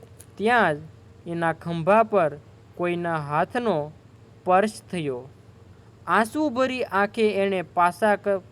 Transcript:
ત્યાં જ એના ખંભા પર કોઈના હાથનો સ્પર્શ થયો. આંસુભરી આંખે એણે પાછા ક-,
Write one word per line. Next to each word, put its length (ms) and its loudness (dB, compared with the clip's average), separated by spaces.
ત્યાં 400 2
જ 60 -12
એના 260 -2
ખંભા 500 0
પર 360 0
કોઈના 420 -2
હાથનો 760 -2
સ્પર્શ 500 2
થયો. 380 -6
આંસુભરી 760 0
આંખે 480 0
એણે 320 0
પાછા 540 2
ક-, 240 -2